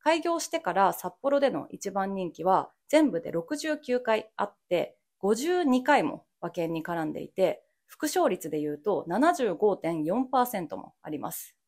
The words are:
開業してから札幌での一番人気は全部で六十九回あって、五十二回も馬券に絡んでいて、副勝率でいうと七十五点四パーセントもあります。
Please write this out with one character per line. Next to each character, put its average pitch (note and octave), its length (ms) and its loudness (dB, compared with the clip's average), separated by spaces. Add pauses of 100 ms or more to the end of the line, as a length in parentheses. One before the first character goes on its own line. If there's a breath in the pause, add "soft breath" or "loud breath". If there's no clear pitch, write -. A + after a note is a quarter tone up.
開 D#4+ 160 2
業 E4+ 220 -2
し - 80 -8
て E4 100 -4
か F3+ 140 -4
ら F#3+ 180 4
札 - 300 -6
幌 C#4 180 2
で C4+ 100 4
の D3+ 200 -4
一 - 220 -10
番 G3 220 -4
人 F#3 200 -6
気 D#3+ 100 -12
は F3+ 280 2 (180)
全 D4+ 200 6
部 E3+ 120 -2
で - 100 -8
六 E3 240 -4
十 D4+ 220 -4
九 B3 240 -2
回 A3 340 0
あ - 100 -2
っ - 100 -16 (140)
て、 - 280 -2 (220)
五 G3+ 140 2
十 F4 300 0
二 B3+ 220 2
回 C4+ 180 4
も - 220 -6 (160)
馬 E3+ 100 -6
券 E3 220 -4
に D#3+ 100 -4
絡 E3 220 -4
ん D3+ 80 -6
で - 100 -8
い - 60 -14
て、 - 340 0 (220)
副 - 180 -10
勝 D#4 240 2
率 F3+ 220 -2
で D#3 100 -4
い D3+ 80 -2
う D3 100 -4
と F3+ 300 -2
七 B3+ 260 4
十 A#3+ 200 0
五 G3 240 2
点 E3 260 -2
四 A3 240 -2
パ B3+ 160 2
ー - 20 4
セ A3 140 -6
ン D#3+ 80 -6
ト - 80 -10
も - 260 -16
あ E3 80 -14
り D3+ 100 -8
ま C3 120 -8
す。 - 240 -14 (120)